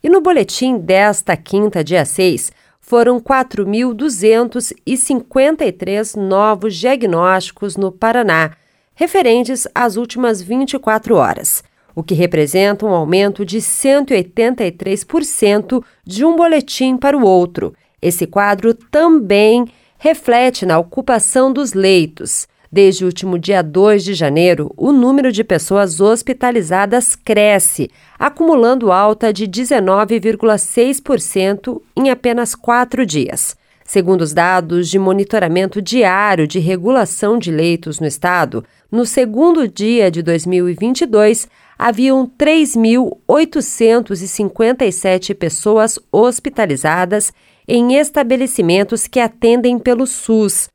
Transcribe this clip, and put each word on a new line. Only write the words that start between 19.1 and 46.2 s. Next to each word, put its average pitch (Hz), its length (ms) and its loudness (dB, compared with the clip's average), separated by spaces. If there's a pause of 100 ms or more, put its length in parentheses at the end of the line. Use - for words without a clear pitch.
reflete 247 640 0
na 165 140 2
ocupação 262 720 0
dos 262 220 -4
leitos. 185 720 0 (240)
Desde 190 320 4
o 185 40 0
último 180 300 -4
dia 180 240 -2
dois 190 400 2
de 190 120 -6
janeiro, 165 640 0
o 254 160 0
número 262 360 2
de 220 140 -2
pessoas 185 560 -2
hospitalizadas 226 1160 0
cresce, 208 720 0 (280)
acumulando 254 760 2
alta 214 400 2
de 202 120 -4
dezenove 208 760 0
vírgula 214 380 0
seis 262 440 -2
por 254 180 -2
cento 196 600 -4 (160)
em 269 140 2
apenas 240 440 -2
quatro 240 500 0
dias. - 520 -4 (260)
Segundo 185 380 0
os 156 120 -4
dados 175 540 0
de 196 120 0
monitoramento 190 840 0
diário 190 640 0
de 185 120 -4
regulação 202 800 0
de 175 140 -4
leitos 165 480 -2
no 160 80 -4
estado, 151 560 -2 (260)
no 233 140 0
segundo 262 640 0
dia 214 420 0
de 170 120 -6
dois 165 240 -2
mil 180 240 0
e 175 60 -4
vinte 240 260 -2
e 339 60 0
dois, 214 380 2 (320)
haviam 254 480 0
três 302 500 0
mil 226 520 2
oitocentos 233 920 0
e 190 60 -10
cinquenta 226 580 -2
e 196 60 0
sete 185 420 -2
pessoas 214 680 -2 (120)
hospitalizadas 190 1200 0 (340)